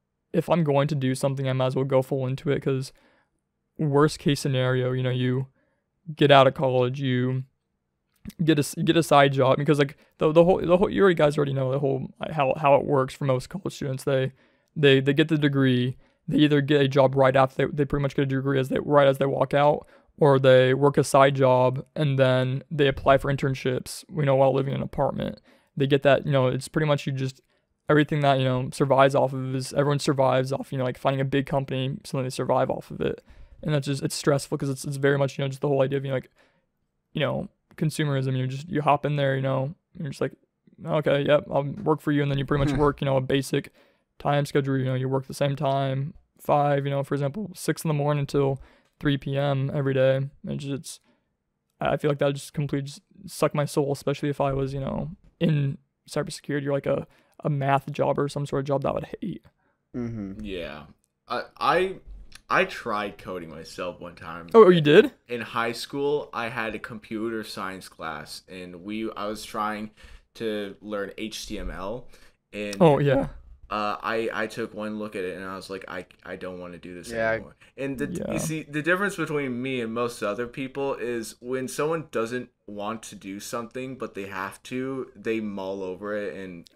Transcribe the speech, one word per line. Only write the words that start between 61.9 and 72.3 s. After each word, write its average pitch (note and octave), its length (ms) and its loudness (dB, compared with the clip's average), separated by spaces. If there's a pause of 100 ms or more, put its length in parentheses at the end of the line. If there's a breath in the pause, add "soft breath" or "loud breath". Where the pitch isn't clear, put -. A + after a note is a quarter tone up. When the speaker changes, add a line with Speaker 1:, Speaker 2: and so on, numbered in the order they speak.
Speaker 3:
I D#3+ 140 4
tried G#2 540 -6
coding F2+ 320 -10
myself E2+ 500 -10
one E2+ 160 -14
time. E2+ 380 -14
Speaker 1:
Oh, A3+ 100 12
oh, F#3+ 60 10
you F3 100 6
did? D#3 320 6 (160)
Speaker 3:
In A#2+ 140 -8
high A#2 300 -4
school, C#3+ 600 -4
I A2+ 160 -6
had A2+ 260 -6
a A2 60 -12
computer A2 640 -8
science F#2+ 440 -10
class, D#2 600 -12
and F2+ 340 -16
we, G#2+ 300 -6
I G2+ 140 -8
was G#2+ 180 -8
trying G#2+ 460 -6 (460 soft breath)
to G#2 440 -6
learn G2+ 380 -8
H - 280 -10
T G#2 120 -10
M F2+ 120 -8
L, G2 380 -10 (440 soft breath)